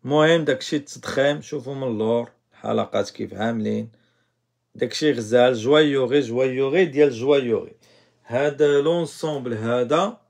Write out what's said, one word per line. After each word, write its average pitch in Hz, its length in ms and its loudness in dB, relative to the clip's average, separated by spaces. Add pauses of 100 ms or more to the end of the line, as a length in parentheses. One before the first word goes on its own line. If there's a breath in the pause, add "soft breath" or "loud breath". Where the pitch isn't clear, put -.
المهم 151 400 4
داكشي 143 320 -2
التضخيم، 143 640 -2
شوفوا 139 320 -10
من 135 80 -8
اللور 117 480 -2 (220)
الحلقات 110 580 -4
كيف - 240 -10
عاملين، 107 560 -4 (840)
داكشي 123 380 -2
غزال، 123 420 4
جوايوغي، 135 680 2
جوايوغي 131 640 0
ديال 143 260 4
جوايوغي. 123 640 0 (500 soft breath)
هذا 143 580 2
لونسومبل 151 760 -4
هذا 123 760 -2